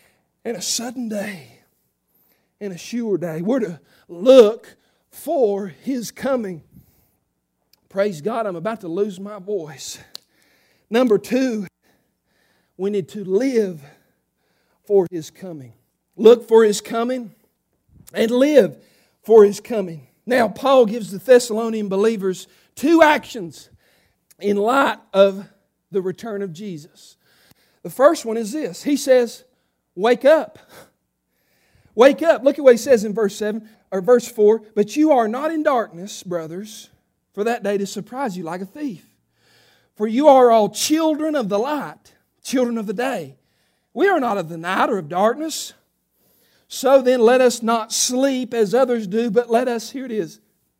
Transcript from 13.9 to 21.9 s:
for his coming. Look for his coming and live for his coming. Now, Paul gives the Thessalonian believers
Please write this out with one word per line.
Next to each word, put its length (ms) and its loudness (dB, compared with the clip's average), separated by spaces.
for 240 2
his 200 -10
coming. 440 -18
Look 300 6
for 160 6
his 160 0
coming 540 -8
and 160 -2
live 480 4
for 200 8
his 160 2
coming. 480 -8
Now, 220 0
Paul 380 2
gives 260 -6
the 60 -10
Thessalonian 720 2
believers 580 -2